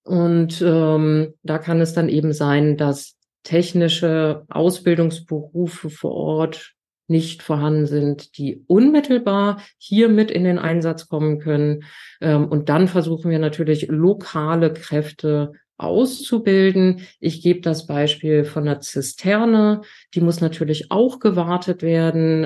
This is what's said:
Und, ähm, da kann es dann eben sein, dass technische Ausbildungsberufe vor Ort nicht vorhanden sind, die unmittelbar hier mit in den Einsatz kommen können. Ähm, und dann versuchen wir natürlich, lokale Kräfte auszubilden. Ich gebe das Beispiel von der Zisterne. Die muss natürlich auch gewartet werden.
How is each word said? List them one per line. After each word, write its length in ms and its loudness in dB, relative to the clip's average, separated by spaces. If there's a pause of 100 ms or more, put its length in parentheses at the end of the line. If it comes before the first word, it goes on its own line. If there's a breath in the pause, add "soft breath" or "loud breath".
Und, 580 0
ähm, 800 2
da 160 -4
kann 240 0
es 120 0
dann 160 0
eben 240 0
sein, 440 2
dass 380 -4 (280)
technische 1040 0
Ausbildungsberufe 1400 -2
vor 220 -8
Ort 600 -4 (360)
nicht 320 -2
vorhanden 460 0
sind, 500 -4
die 300 -8
unmittelbar 960 2 (160 loud breath)
hier 320 2
mit 200 4
in 140 -2
den 160 0
Einsatz 480 -4
kommen 320 -2
können. 460 -2 (360 loud breath)
Ähm, 260 2
und 220 -2
dann 180 4
versuchen 440 -2
wir 80 0
natürlich, 480 -2
lokale 840 0
Kräfte 800 -4 (240 loud breath)
auszubilden. 1200 2 (180 loud breath)
Ich 220 -4
gebe 200 2
das 240 -4
Beispiel 580 0
von 220 -4
der 160 -2
Zisterne. 1000 0 (340 loud breath)
Die 60 0
muss 200 0
natürlich 500 -4
auch 280 0
gewartet 600 0
werden. 640 0